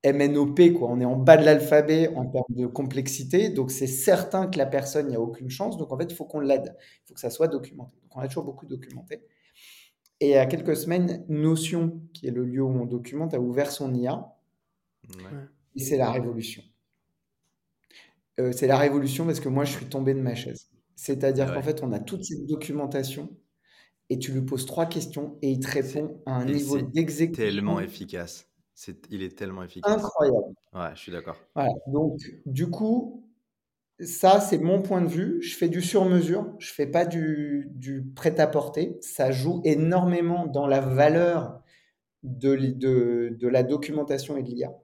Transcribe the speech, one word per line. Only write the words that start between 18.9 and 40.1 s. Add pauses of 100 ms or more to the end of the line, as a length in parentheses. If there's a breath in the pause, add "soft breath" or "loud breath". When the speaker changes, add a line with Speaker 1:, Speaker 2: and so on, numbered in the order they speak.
Speaker 1:
parce
que
moi,
je
suis
tombé
de
ma
chaise. (260)
C'est-à-dire
Speaker 2:
Ah
Speaker 1:
qu'en
Speaker 2:
ouais.
Speaker 1:
fait,
on
a
toute
cette
documentation (800 soft breath)
et
tu
lui
poses
trois
questions
et
il
te
Speaker 2:
C'est,
Speaker 1:
répond
à
un
Speaker 2:
et
Speaker 1:
niveau
Speaker 2:
c'est
Speaker 1:
d'exécution
Speaker 2:
tellement
efficace. (260)
C'est,
il
est
tellement
efficace.
Speaker 1:
incroyable. (200)
Speaker 2:
Ouais,
je
suis
d'accord. (180)
Speaker 1:
Voilà. (160)
Donc, (260)
du
coup, (720)
ça,
c'est
mon
point
de
vue.
Je
fais
du
sur-mesure.
Je
fais
pas
du,
du
prêt-à-porter.
Ça
joue
énormément